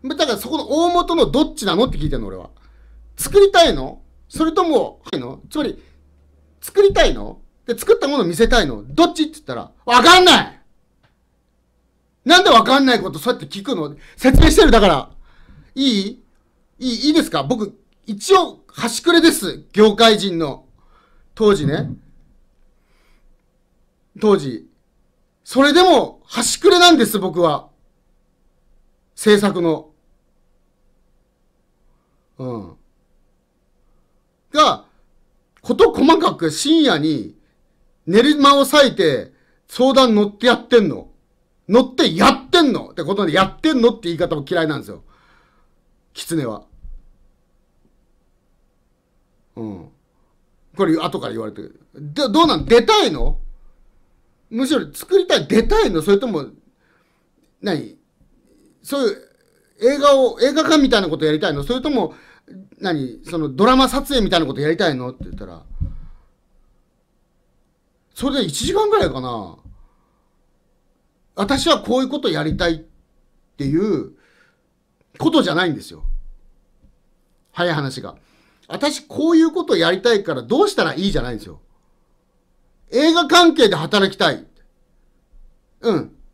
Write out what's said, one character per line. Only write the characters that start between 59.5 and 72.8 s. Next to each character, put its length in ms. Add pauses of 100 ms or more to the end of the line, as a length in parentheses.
映 160
画 180
を、 240
映 140
画 100
館 140
み 120
た 100
い 20
な 80
こ 80
と 80
や 80
り 80
た 80
い 40
の？ 100
そ 100
れ 80
と 80
も、 240 (680)
何？ 460
そ 120
の 120
ド 160
ラ 100
マ 140
撮 180
影 160
み 60
た 80
い 20
な 60
こ 80
と 80
や 80
り 80
た 120
い 60
の？ 140
っ 40
て 120
言 80
っ 20
た 100
ら、 200 (2500)
そ 160
れ 80
で 80
一 200
時 80
間 160
ぐ 80
ら 100
い 20
か 100
な。 380 (1800)
私 320
は 140
こ 180
う 20
い 40
う 40
こ 80
と 120
や 120
り 160
た 100
い 100
っ 20 (800)